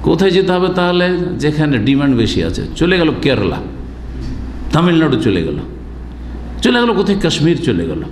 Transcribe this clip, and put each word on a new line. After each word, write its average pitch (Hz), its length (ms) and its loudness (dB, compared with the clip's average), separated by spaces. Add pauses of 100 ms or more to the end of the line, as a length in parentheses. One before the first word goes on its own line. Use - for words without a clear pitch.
কোথায় 180 280 4
যেতে 180 200 2
হবে 180 160 2
তাহলে? 180 500 2 (200)
যেখানে 147 400 2
demand 139 380 2
বেশি 104 280 2
আছে। 82 320 -4
চলে 180 220 2
গেল 160 140 4 (100)
কেরালা, 104 360 0 (1120)
তামিলনাড়ু 160 500 4
চলে 92 220 2
গেল, 76 120 -4 (1040)
চলে 240 200 2
গেল 240 120 2
কোথায়? 202 260 0
কাশ্মীর 160 440 2
চলে 87 220 0
গেল। 76 260 -6